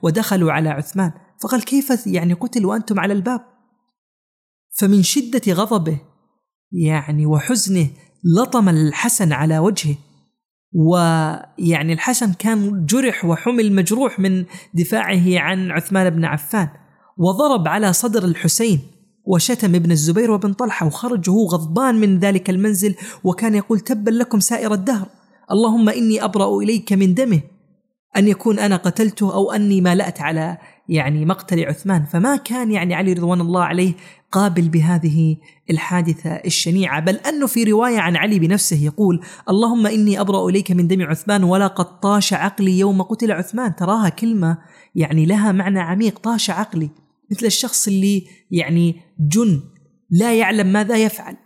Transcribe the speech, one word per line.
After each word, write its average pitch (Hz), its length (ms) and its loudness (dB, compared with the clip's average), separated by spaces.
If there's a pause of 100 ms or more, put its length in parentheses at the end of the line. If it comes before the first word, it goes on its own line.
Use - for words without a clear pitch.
ودخلوا 175 500 0
على 156 180 0
عثمان، 160 420 -4 (320)
فقال: 226 220 -2
"كيف 262 420 -2
يعني 175 260 0
قتل 220 320 -2
وأنتم 214 340 -2
على 196 140 -2
الباب؟" 214 280 -4 (1400)
فمن 196 260 4
شدة 233 500 -2
غضبه 175 440 -2 (720)
يعني 151 540 0
وحزنه 175 640 0 (500)
لطم 240 320 2
الحسن 156 640 0
على 156 260 0
وجهه، 160 360 0 (760)
ويعني 165 1200 0
الحسن 214 400 -2
كان 202 520 -2
جرح 226 400 -2
وحمل 208 500 0
مجروح 208 440 0
من 185 260 0 (280)
دفاعه 180 680 0
عن 185 320 -2
عثمان 185 380 0
بن 165 160 0
عفان، 151 440 -4 (480)
وضرب 190 500 2
على 190 260 0
صدر 214 320 0
الحسين 175 540 0 (460)
وشتم 190 500 0
ابن 170 160 2
الزبير 170 400 2
وابن 202 220 0
طلحة، 214 320 -4
وخرج 185 440 -2
وهو 208 180 4
غضبان 175 480 0
من 202 240 4
ذلك 190 300 0
المنزل، 196 460 0 (280)
وكان 208 320 0
يقول: 208 240 0
"تبا 220 320 -2
لكم 233 280 0
سائر 214 340 -2
الدهر، 196 340 -2 (440)
اللهم 220 380 2
إني 220 340 0
أبرأ 202 340 0
إليك 208 360 -2
من 190 200 4
دمه، 214 280 2 (760)
أن 202 100 4
يكون 208 320 0
أنا 202 160 2
قتلته 196 580 0
أو 196 180 0
أني 202 300 2
مالأت 175 400 0
على 160 360 -4 (320)
يعني 151 360 0
مقتل 165 400 -2
عثمان". 160 400 -2
فما 202 300 0
كان 247 360 -4
يعني 180 220 -2
علي 185 200 0
رضوان 175 280 0
الله 175 220 0
عليه 175 300 0 (380)
قابل 175 380 2
بهذه 160 680 2 (320)
الحادثة 165 600 -2
الشنيعة، 165 720 -2
بل 190 160 0
أنه 285 320 -4
في 226 160 0
رواية 226 360 2
عن 170 160 0
علي 196 240 2
بنفسه 165 460 2
يقول: 180 360 0 (280)
"اللهم 226 380 2
إني 208 320 2
أبرأ 190 300 0
إليك 190 220 0
من 175 160 2
دم 185 140 2
عثمان 180 420 0
ولقد 185 560 0
طاش 202 340 0
عقلي 185 460 0
يوم 190 220 2
قتل 220 300 -2
عثمان". 196 440 -4
تراها 196 340 0
كلمة 180 480 -2 (380)
يعني 156 300 2
لها 208 260 2
معنى 190 280 0
عميق، 190 400 -2
طاش 226 300 -4
عقلي، 170 400 -4 (420)
مثل 208 140 -4
الشخص - 420 -2
اللي 196 400 0 (240)
يعني 170 440 0 (240)
جن 165 420 2 (480)
لا 226 260 2
يعلم 214 320 2
ماذا 208 300 2
يفعل. 214 480 -2